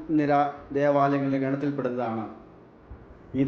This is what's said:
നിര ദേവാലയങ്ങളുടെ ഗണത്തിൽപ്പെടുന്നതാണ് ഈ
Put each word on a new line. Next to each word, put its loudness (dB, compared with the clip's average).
നിര 4
ദേവാലയങ്ങളുടെ 2
ഗണത്തിൽപ്പെടുന്നതാണ് -2
ഈ 4